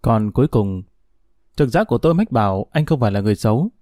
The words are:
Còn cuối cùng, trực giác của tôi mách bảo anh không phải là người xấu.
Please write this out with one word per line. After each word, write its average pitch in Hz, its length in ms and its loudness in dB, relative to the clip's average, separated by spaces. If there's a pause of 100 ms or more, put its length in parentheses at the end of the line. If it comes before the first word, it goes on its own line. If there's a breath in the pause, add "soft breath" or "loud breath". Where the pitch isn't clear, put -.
Còn 107 300 0
cuối 135 160 0
cùng, 98 340 -2 (720)
trực 143 120 0
giác 170 160 0
của 120 140 -2
tôi 165 160 2
mách 208 160 0
bảo 101 420 0
anh 151 140 -2
không 151 140 -2
phải 107 120 2
là 101 80 0
người 101 140 2
xấu. 117 360 0 (120)